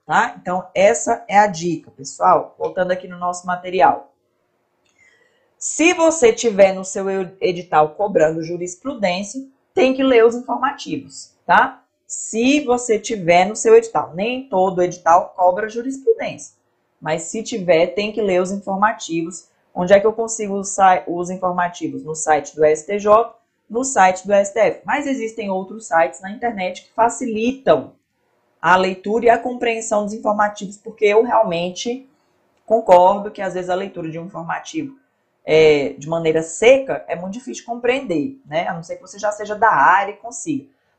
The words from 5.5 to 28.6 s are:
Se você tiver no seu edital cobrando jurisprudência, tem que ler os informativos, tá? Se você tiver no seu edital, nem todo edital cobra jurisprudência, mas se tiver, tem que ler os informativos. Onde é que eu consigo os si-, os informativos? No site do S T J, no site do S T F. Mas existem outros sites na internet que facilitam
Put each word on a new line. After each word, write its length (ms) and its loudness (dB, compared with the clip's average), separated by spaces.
Se 340 0
você 400 4
tiver 400 2
no 120 -8
seu 220 -6
edital 500 0
cobrando 520 0
jurisprudência, 1040 -8
tem 200 2
que 80 -2
ler 220 4
os 100 4
informativos, 1000 -8
tá? 380 2
Se 580 -2
você 340 0
tiver 460 2
no 100 -4
seu 220 4
edital, 380 0
nem 340 -6
todo 340 0
edital 540 2
cobra 320 2
jurisprudência, 880 -4
mas 240 -4
se 180 -10
tiver, 460 2
tem 220 -4
que 120 -4
ler 180 2
os 100 -2
informativos. 1000 -4
Onde 200 2
é 80 8
que 60 0
eu 60 2
consigo 420 -6
os 160 -8
si-, 360 2
os 240 -6
informativos? 720 -6
No 140 -10
site 400 -2
do 80 2
S 200 2
T 140 -6
J, 400 2
no 160 -4
site 420 2
do 60 0
S 200 2
T 60 -4
F. 260 0
Mas 220 -4
existem 420 -6
outros 380 -8
sites 340 0
na 120 -12
internet 500 -6
que 100 -20
facilitam 1000 0